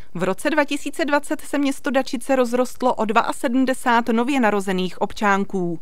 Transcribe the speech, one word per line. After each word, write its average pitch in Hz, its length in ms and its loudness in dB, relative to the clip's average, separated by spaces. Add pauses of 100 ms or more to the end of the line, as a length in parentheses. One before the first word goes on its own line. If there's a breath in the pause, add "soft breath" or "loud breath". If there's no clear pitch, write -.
(140 soft breath)
V 170 80 -4
roce 190 280 0
dva 302 140 2
tisíce 285 400 -4
dvacet 294 360 0
se - 180 -4
město 277 320 -2
Dačice 262 460 0
rozrostlo 247 580 0
o 220 100 -2
dvaasedmdesát 240 1040 2
nově 247 320 2
narozených 190 600 0
občánků. 196 800 0